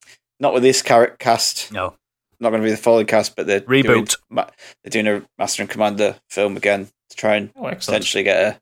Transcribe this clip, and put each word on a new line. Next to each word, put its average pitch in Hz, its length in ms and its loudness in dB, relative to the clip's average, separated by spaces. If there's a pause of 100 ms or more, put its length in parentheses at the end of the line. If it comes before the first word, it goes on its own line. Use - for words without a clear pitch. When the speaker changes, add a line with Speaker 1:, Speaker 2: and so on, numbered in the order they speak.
(420)
Speaker 1:
Not - 120 2
with 123 100 2
this 131 180 4
car-, 143 360 4
cast. - 540 -2
Speaker 2:
No. 92 240 -8 (460)
Speaker 1:
Not 117 100 0
gonna 110 120 0
be 110 80 0
the 107 60 -2
following 113 280 4
cast, 107 320 0
but 78 100 -6
they're 98 140 0
Speaker 2:
Reboot. 131 240 2
Speaker 1:
doing 110 220 2 (220)
ma-, - 180 -4 (360)
they're 101 60 -18 (140)
doing 107 40 -2
a 104 160 -2 (140)
Master - 260 -6
and 98 60 -8
Commander 104 480 0 (120)
film 98 280 -2
again 101 320 -2 (200)
to - 60 -20
try 110 200 0
and 104 200 -6
Speaker 3:
Oh, 254 120 -12
excellent. - 340 -4
Speaker 1:
potentially 98 220 -2
get 95 140 2
a 104 240 0